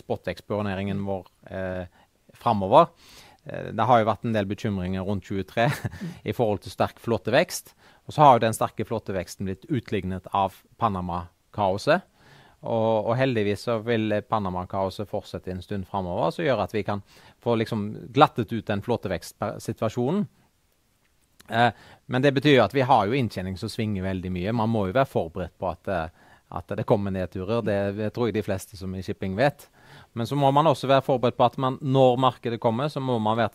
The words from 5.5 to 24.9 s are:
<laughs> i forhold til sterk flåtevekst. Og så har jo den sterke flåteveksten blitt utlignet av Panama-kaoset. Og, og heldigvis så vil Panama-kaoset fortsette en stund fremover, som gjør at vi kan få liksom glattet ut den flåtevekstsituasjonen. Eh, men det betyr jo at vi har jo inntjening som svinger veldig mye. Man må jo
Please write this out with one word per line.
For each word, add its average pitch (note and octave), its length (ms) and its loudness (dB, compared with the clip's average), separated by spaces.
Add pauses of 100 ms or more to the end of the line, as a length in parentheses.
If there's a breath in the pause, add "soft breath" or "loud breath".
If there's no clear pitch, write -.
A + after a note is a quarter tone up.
<laughs> E3+ 320 -10
i G#2 60 -2
forhold G#2+ 300 0
til G2 100 -14
sterk - 240 -2
flåtevekst. A#2 720 -2 (380 soft breath)
Og - 80 -12
så D3+ 80 8
har C3+ 100 10
jo A2+ 120 2
den A2 100 0
sterke - 280 -4
flåteveksten G2 600 -6
blitt F#2+ 240 -8
utlignet F#2 600 -4
av G2 240 0 (200)
Panama-kaoset. F#2+ 1300 -2 (600 soft breath)
Og, A2+ 420 0
og A#2 100 0
heldigvis A2 500 0
så A#2 180 0
vil A2 440 0
Panama-kaoset F#2+ 800 -4
fortsette F#2 440 -8
en F#2 100 -8
stund G2 240 -6
fremover, G2 480 -2
som E3+ 120 -4
gjør A2+ 180 2
at F2 100 -6
vi G#2 100 -2
kan G2+ 200 -4 (400 soft breath)
få A#2+ 140 2
liksom G#2+ 540 -4
glattet C3 400 2
ut A2+ 140 -4
den G#2 160 -2
flåtevekstsituasjonen. A2+ 1500 -4 (1200)
Eh, A#2 220 2 (360 soft breath)
men B2 140 0
det C#3 120 4
betyr C#3 240 4
jo A#2 80 8
at G2 80 -2
vi C3+ 80 2
har A#2+ 240 4
jo G#2+ 80 0
inntjening F#2+ 440 -2
som A2 120 -8
svinger G#2+ 340 -4
veldig F#2 300 -4
mye. F#2 200 -2
Man A2+ 200 0
må G#2 140 2
jo F#2 80 -2